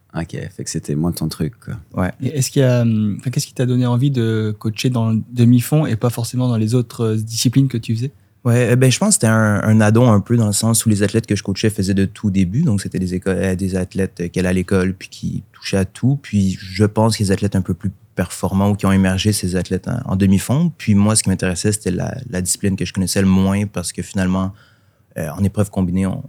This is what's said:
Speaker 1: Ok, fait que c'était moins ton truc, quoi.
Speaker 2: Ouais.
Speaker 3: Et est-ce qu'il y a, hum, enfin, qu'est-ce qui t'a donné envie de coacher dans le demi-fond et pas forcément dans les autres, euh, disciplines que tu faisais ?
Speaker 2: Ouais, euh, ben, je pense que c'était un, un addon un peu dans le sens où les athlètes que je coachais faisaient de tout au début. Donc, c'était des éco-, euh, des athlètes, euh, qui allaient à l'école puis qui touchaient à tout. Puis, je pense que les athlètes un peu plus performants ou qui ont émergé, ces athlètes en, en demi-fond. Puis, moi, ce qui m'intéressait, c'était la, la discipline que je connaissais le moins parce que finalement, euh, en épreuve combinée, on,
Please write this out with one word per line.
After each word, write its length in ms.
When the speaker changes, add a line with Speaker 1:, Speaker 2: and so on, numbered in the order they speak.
Speaker 1:
Ok, 120
fait 320
que 60
c'était 260
moins 160
ton 180
truc, 240
quoi. 120
Speaker 2:
Ouais. 260
Speaker 3:
Et 200
est-ce 100
qu'il 140
y 20
a, 160
hum, 380
enfin, 100
qu'est-ce 180
qui 60
t'a 140
donné 180
envie 260
de 460
coacher 320
dans 220
le 100
demi-fond 540
et 100
pas 140
forcément 380
dans 100
les 160
autres, 320
euh, 100
disciplines 520
que 100
tu 180
faisais ? 160
Speaker 2:
Ouais, 280
euh, 20
ben, 160
je 80
pense 80
que 60
c'était 140
un, 360
un 160
addon 320
un 80
peu 160
dans 120
le 40
sens 340
où 40
les 120
athlètes 240
que 80
je 100
coachais 260
faisaient 240
de 100
tout 240
au 20
début. 340
Donc, 180
c'était 180
des 160
éco-, 140
euh, 260
des 220
athlètes, 420
euh, 80
qui 100
allaient 120
à 40
l'école 400
puis 140
qui 360
touchaient 240
à 80
tout. 360
Puis, 380
je 240
pense 320
que 80
les 80
athlètes 240
un 60
peu 120
plus 160
performants 560
ou 40
qui 100
ont 60
émergé, 400
ces 240
athlètes 320
en, 240
en 60
demi-fond. 600
Puis, 160
moi, 220
ce 80
qui 60
m'intéressait, 420
c'était 200
la, 260
la 120
discipline 340
que 80
je 80
connaissais 300
le 80
moins 360
parce 280
que 80
finalement, 500
euh, 200
en 80
épreuve 240
combinée, 360
on, 240